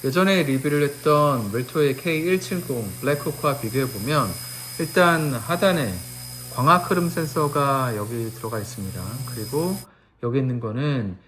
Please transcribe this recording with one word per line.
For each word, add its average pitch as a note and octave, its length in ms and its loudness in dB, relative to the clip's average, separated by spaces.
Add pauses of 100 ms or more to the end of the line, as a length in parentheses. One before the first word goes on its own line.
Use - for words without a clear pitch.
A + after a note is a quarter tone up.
예전에 F3+ 400 4
리뷰를 C#3+ 400 2
했던 C#3+ 680 2
웰토의 C3 460 0
케이 D#3+ 240 -2
일칠공 F3 680 -2 (140)
블랙호크와 D3 560 0
비교해보면 A#2+ 720 0 (500)
일단 E3 560 4
하단에 E3 580 2 (640)
광학 E3+ 380 4
흐름 F3 180 2
센서가 C#3+ 880 0
여기 A2+ 320 -4
들어가 A2 300 -6
있습니다. F#2+ 420 -8 (320)
그리고 C#3+ 420 -2 (460)
여기 A#2+ 160 -2
있는 B2+ 220 0
거는 A#2 580 -2 (100)